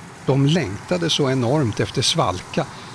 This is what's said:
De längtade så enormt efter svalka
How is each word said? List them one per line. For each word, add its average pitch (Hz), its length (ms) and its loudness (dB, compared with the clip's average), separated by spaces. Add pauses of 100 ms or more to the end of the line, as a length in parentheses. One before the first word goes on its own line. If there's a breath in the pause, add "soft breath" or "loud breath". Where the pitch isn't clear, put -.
(260)
De 139 200 4
längtade 160 640 0
så 156 200 2
enormt 131 500 2
efter 123 220 -2
svalka 127 640 0 (280 loud breath)